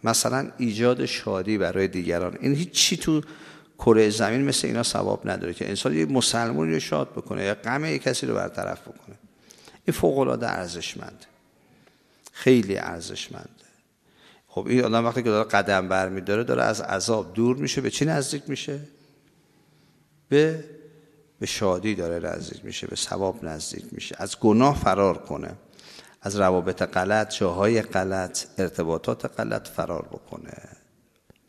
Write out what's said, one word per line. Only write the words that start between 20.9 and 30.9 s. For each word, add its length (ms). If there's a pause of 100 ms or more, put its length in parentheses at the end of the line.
به 80
شادی 480
داره 340
نزدیک 360
می‌شه، 220
به 100
ثواب 480
نزدیک 480
می‌شه. 260
از 220
گناه 380
فرار 400
کنه، 360 (680)
از 140
روابط 460
غلط، 520
جاهای 480
غلط، 640 (140)
ارتباطات 840
غلط 280
فرار 340
بکنه. 500 (960)